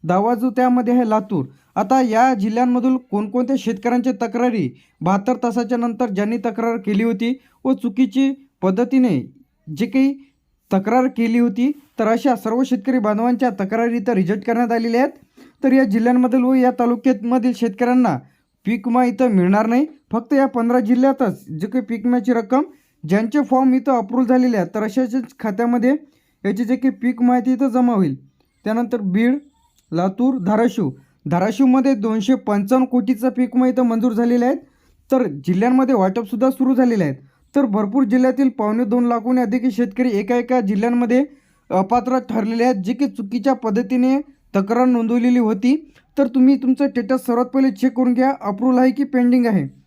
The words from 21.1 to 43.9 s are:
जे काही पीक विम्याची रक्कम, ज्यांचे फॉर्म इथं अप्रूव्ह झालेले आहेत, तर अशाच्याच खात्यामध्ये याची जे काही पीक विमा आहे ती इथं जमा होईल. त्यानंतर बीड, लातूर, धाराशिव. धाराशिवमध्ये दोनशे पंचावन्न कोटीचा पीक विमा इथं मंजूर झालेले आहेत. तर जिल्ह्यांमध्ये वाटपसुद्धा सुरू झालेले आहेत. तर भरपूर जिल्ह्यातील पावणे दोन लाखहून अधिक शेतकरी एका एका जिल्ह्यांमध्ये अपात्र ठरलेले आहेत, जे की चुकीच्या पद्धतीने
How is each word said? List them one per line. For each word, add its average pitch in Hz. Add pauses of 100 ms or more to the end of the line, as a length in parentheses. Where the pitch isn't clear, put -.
जे 156
काही 254
पीक 196
विम्याची 247
रक्कम, 233 (400)
ज्यांचे 214
फॉर्म 262
इथं 262
अप्रूव्ह 233
झालेले 254
आहेत, 175
तर 214
अशाच्याच 240
खात्यामध्ये 240 (480)
याची 202
जे 233
काही 254
पीक 247
विमा 247
आहे 247
ती 254
इथं 254
जमा 240
होईल. 175 (500)
त्यानंतर 226
बीड, 220 (540)
लातूर, 196
धाराशिव. 214 (360)
धाराशिवमध्ये 247
दोनशे 220
पंचावन्न 208
कोटीचा 247
पीक 254
विमा 254
इथं 254
मंजूर 233
झालेले 240
आहेत. 269 (520)
तर 262 (220)
जिल्ह्यांमध्ये 247
वाटपसुद्धा 220
सुरू 262
झालेले 233
आहेत. 139 (400)
तर 277
भरपूर 214
जिल्ह्यातील 254
पावणे 220
दोन 240
लाखहून 240
अधिक 240
शेतकरी 240
एका 202
एका 240
जिल्ह्यांमध्ये 240 (460)
अपात्र 240
ठरलेले 226
आहेत, 254
जे 190
की 262
चुकीच्या 233
पद्धतीने 247 (360)